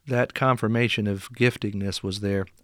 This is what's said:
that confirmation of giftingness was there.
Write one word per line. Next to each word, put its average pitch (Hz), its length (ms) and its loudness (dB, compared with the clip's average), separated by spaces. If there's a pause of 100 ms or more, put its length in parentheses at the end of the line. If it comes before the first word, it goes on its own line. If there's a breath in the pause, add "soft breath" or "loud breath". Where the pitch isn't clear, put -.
that 123 280 0
confirmation 117 720 2
of 98 260 -4
giftingness 104 720 0
was 98 180 -4
there. 98 260 0 (180)